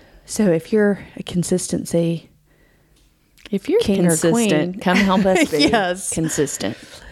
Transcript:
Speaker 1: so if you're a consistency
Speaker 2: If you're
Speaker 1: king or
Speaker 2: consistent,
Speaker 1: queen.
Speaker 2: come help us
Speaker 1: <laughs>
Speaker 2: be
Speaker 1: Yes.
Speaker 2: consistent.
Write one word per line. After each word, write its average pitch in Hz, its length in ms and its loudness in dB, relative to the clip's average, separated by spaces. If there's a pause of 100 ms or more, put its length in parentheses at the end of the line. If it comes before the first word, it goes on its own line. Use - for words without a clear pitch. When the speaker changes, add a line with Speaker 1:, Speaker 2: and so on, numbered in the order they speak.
(260)
Speaker 1:
so 208 260 0
if 160 200 -2
you're 208 280 2 (160)
a 196 80 -10
consistency 170 1040 -2 (1200)
Speaker 2:
If - 180 -4
you're 392 120 2
Speaker 1:
king 196 260 2
or 170 40 4
Speaker 2:
consistent, 165 220 2
Speaker 1:
queen. 185 480 0
Speaker 2:
come 185 180 2
help 190 280 2
us 240 240 2
Speaker 1:
<laughs> - 0 -
Speaker 2:
be - 140 2
Speaker 1:
Yes. 190 460 0
Speaker 2:
consistent. 151 680 -2 (360)